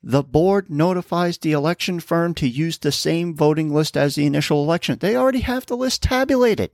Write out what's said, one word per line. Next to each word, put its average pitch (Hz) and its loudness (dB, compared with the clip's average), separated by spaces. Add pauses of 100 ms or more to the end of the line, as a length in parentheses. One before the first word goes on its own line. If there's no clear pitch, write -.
"The 131 2
board 185 2
notifies 175 0
the 156 -2
election 165 -2
firm 170 0
to 143 -2
use 156 -4
the 143 -2
same 165 -2
voting 151 2
list 156 0
as 143 0
the 147 0
initial 147 0
election"? 151 -2
They 214 0
already 254 2
have 254 -4
the 247 -6
list 254 -4
tabulated. 247 2